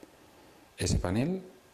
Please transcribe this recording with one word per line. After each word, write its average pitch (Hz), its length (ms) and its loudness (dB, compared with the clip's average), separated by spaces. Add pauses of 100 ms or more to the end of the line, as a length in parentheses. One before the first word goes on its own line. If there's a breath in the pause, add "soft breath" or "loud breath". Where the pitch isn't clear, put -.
(760 loud breath)
ese - 220 2
panel 139 460 0 (300)